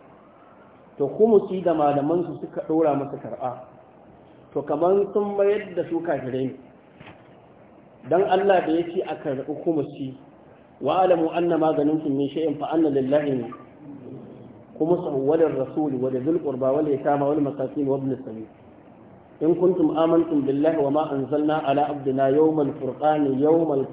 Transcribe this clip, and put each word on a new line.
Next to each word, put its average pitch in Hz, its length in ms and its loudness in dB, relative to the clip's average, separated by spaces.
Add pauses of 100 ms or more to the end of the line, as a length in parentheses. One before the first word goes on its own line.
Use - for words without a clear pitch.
(1000)
to 143 80 0
khumsi 196 560 4
da 170 100 2
malaman 147 540 2
su 151 160 -10
suka 165 240 -10
ɗora 160 320 2
masa 135 200 -8
karɓa, 120 340 -8 (1000)
to 143 100 -4
kamar 175 500 2
sun 202 260 -2
mayar 202 240 2 (120)
da 170 140 -2
su 165 140 -4
kafirai 131 480 -4
ne. 107 40 -12 (1500)
Dan 170 180 2
Allah 196 400 4
da 156 80 0
ya 170 160 2
ce 185 160 -4
a 151 160 -6
karɓi 143 400 -6
khumsi, 139 520 -4 (680)
"Wa 160 260 2
alamu 170 240 4
anna 170 260 0
ma 156 160 4
ganimtum 151 400 0
min 139 160 0
shay'in 147 300 -4
fa 139 160 -6
anna 160 160 2
lillahi 135 560 0 (1300)
khumsahu 160 440 0
wa 147 140 2
lirrasul 143 580 0
wa 127 160 -2
lidhil 131 320 0
qurba 131 320 0
wal 151 160 0
yatama 143 400 0
wal 156 100 0
masakin 135 460 -2
wa 135 120 2
ibn 135 140 -2
as-sabil. 113 340 -10 (960)
In 165 140 4
kuntum 180 420 2
amantum 165 460 2
billahi 143 400 2
wa 139 80 2
ma 151 120 2 (120)
anzalna 151 500 0
ala 139 240 2
abdina 135 460 0
yawmal 151 480 2
furqani 139 580 0
yawmal 151 520 2